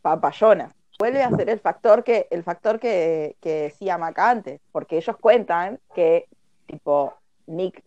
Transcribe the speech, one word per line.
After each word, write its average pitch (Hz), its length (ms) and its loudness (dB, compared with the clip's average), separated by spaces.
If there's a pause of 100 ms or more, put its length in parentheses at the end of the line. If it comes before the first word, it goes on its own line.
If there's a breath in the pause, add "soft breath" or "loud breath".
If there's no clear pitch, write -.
papayona. 160 720 2 (240)
Vuelve 254 240 0
a 254 100 0
ser 180 180 -2
el 214 100 -2
factor 214 460 2
que, 233 260 0
el 175 120 -6
factor 214 360 -4
que, 165 640 -2
que 170 80 -8 (140)
decía 175 340 -6
Maca 165 320 -2
antes, 202 320 -4 (100)
porque 156 260 -6
ellos 220 200 -4
cuentan 208 640 2 (140)
que, 170 340 2 (380)
tipo, 143 480 -2 (340)
Nick 180 400 -8